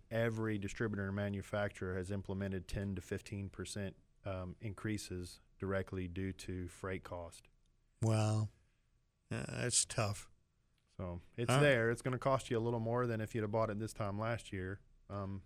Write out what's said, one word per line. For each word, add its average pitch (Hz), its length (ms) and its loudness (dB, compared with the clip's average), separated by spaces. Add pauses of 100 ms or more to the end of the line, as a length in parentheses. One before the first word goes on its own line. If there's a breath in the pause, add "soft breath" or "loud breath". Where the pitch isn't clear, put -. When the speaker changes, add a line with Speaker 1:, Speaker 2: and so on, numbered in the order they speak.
(100)
Speaker 1:
every 113 480 2
distributor 101 480 0
and 98 80 0
manufacturer 101 840 0
has 92 120 -2
implemented 95 560 -2
ten 98 280 0
to 90 80 -4
fifteen 98 480 -4
percent, 95 440 -6 (300)
um, 92 380 -4
increases 98 800 -4 (180)
directly 95 500 0
due 95 240 -2
to 90 360 -6
freight 95 360 -6
cost. 85 440 -10 (540)
Speaker 2:
Wow. 107 460 4 (840)
Yeah, 120 180 -2
that's 120 360 2
tough. - 440 0 (680)
Speaker 1:
So 90 240 -4 (160)
it's 120 140 0
Speaker 2:
All 127 60 6
right. 143 60 8
Speaker 1:
there. 120 280 8
It's 120 120 0
gonna 127 160 0
cost 135 320 2
you 117 80 2
a - 20 4
little 117 200 2
more 117 260 2
than 113 140 0
if 107 140 -4
you'd 113 80 2
have 104 100 0
bought 110 180 4
it 101 80 -2
this 107 140 -2
time 101 260 -2
last 113 340 -2
year. 95 280 -4 (280)
Um, 98 380 -6